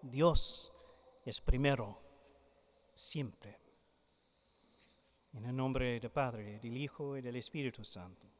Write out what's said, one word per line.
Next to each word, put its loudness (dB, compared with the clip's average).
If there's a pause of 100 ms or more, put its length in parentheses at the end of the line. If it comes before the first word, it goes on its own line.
Dios 4 (520)
es 0
primero, 4 (920)
siempre. -2 (1700)
En -10
el -4
nombre 2
del -8
Padre, -2
del -6
Hijo -6
y -8
del -6
Espíritu -6
Santo. -10